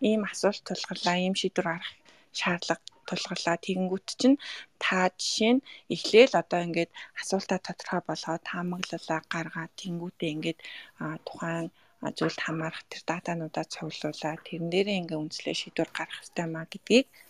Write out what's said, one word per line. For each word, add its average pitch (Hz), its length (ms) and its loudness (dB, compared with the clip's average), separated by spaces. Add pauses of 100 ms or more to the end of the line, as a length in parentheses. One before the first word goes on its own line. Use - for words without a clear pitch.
ийм 220 240 4
асуулт - 340 0
тулгарлаа, 180 560 -2
ийм 185 180 2
шийдвэр 185 320 0
гаргах 170 280 -6 (400)
шаардлага - 480 0 (220)
тулгарлаа. 175 520 -2
Тэгэнгүүт 185 500 -2 (100)
чинь 269 200 8 (380)
та 185 400 2
жишээ - 380 2
нь 269 120 2 (220)
эхлээл - 480 8
одоо 175 260 2
ингээд 170 300 0 (240)
асуултаа - 440 0
тодорхой - 440 -6
болгоод 160 400 -6
таамаглалаа 175 760 -4 (100)
гаргаад 165 480 -6
тэнгүүтээ 170 540 -4
ингээд, 160 260 -4 (380)
а, 156 260 -6
тухайн, 165 440 -6 (340)
а, - 100 -4
зүйлд - 320 -2
хамаарах 160 420 -4
тэр - 220 -12
датануудаа 165 580 -4
цуглуулаад 156 760 -6
тэрэн 170 260 -6
дээрээ 196 300 2
ингээд 165 240 -4
үнэлээ - 320 -6
шийдвэр - 340 -2
гаргах - 300 -8
хэрэгтэй - 280 -6
маа 160 200 -6
гэдгийг - 400 4 (220)